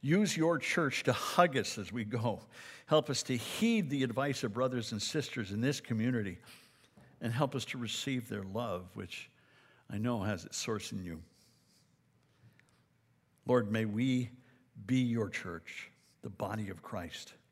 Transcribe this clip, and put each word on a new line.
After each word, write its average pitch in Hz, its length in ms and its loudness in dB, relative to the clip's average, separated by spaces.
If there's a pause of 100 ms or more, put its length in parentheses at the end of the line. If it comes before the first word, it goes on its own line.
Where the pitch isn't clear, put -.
Use 180 360 4
your 165 220 4
church - 440 0
to 135 80 4
hug 139 460 6
us 113 220 -2
as 90 120 -6
we 113 140 -4
go. 110 340 -2 (460)
Help 151 240 6
us 135 140 0
to 131 120 0
heed 214 540 2
the 139 140 2
advice 131 400 0
of 110 100 0
brothers 123 380 0
and 107 100 -2
sisters 123 500 -2
in 104 80 -2
this 135 220 2
community, 110 560 0 (840)
and 117 140 -2
help 131 220 2
us 120 100 -4
to - 140 -8
receive 120 500 -4
their 104 140 -4 (100)
love, 101 400 -4
which - 360 -10 (600)
I - 80 -6
know 113 240 0
has 98 240 -2
its - 100 -12
source - 360 -4
in 101 120 -6
you. 82 160 -8 (2250)
Lord, 117 240 4
may 110 140 2
we 123 440 2 (560)
be 131 140 4
your 117 300 2
church, - 600 -8 (320)
the - 80 -8
body 101 400 -4
of 92 140 -12
Christ. - 500 -8 (180)